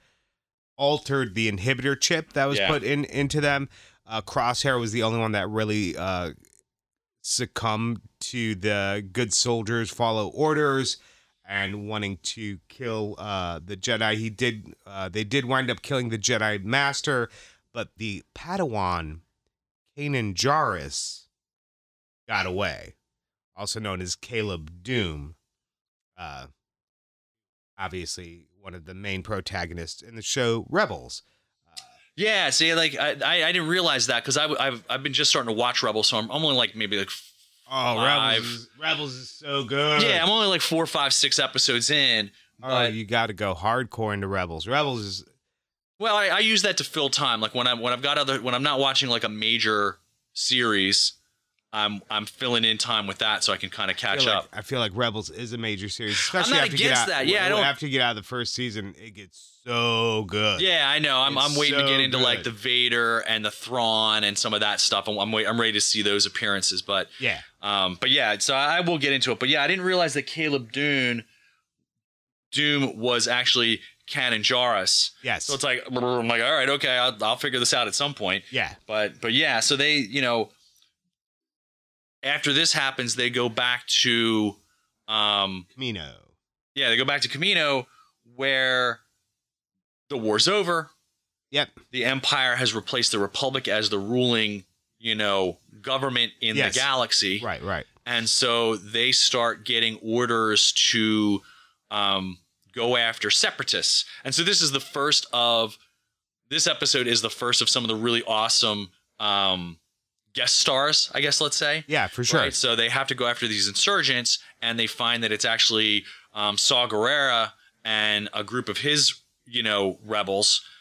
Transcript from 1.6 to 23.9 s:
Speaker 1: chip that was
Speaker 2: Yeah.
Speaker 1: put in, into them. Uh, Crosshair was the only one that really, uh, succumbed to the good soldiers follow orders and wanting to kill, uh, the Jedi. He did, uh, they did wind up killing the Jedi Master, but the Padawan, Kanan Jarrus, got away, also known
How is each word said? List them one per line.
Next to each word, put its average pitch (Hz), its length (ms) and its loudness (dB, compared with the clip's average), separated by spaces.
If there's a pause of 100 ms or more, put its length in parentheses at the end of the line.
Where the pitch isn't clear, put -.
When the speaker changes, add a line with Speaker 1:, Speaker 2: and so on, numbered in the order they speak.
Speaker 1:
chip 160 340 -2
that 139 100 2
was 139 140 0
Speaker 2:
Yeah. 98 100 2
Speaker 1:
put 143 160 0
in, 143 220 -2
into 143 340 -2
them. 139 280 0 (380)
Uh, 110 160 -6
Crosshair 123 560 0
was 117 140 -2
the 113 100 0
only 113 160 0
one 110 140 0
that 101 160 -2
really, 107 480 -2
uh, 90 380 -4 (880)
succumbed 113 800 -2 (200)
to 113 340 -4
the 101 580 -2
good 113 220 -2
soldiers 117 560 0
follow 113 380 0
orders 147 680 0 (460)
and 101 440 -6
wanting 104 300 -4
to 104 400 -8 (100)
kill, 110 500 -6
uh, 92 460 -4
the 98 120 -10
Jedi. 110 420 0
He 113 120 -4
did, 110 420 -4 (140)
uh, 95 220 -8
they 107 160 -4
did 123 220 -2
wind 131 220 0
up 120 140 -6
killing 123 280 -4
the 113 80 -4
Jedi 107 440 0
Master, 135 680 0 (440)
but - 240 -10
the 104 260 -8 (140)
Padawan, 95 840 -4 (800)
Kanan 131 360 -2
Jarrus, 110 880 -2 (1040)
got 98 200 0
away, 92 480 -4 (640)
also 104 240 -6
known 95 200 -4